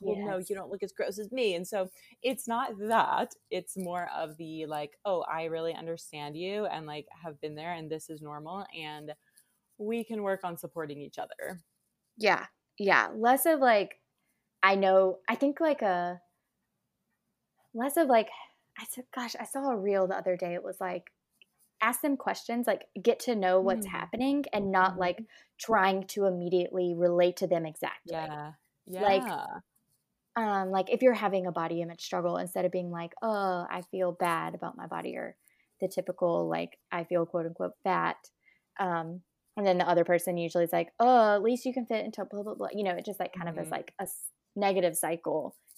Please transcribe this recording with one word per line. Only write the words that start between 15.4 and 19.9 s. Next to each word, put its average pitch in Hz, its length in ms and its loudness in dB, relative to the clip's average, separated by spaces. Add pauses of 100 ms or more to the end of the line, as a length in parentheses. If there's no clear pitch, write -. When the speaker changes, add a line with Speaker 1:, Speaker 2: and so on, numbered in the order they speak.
Speaker 2:
like, 320 200 2
a, 180 400 0 (1500)
less 269 240 -2
of, 330 100 4
like, 226 220 6 (480)
I 220 80 -14
said, 254 280 -12
gosh, 247 260 -6
I 226 60 -8
saw 277 240 -4
a 240 80 0
reel 190 300 2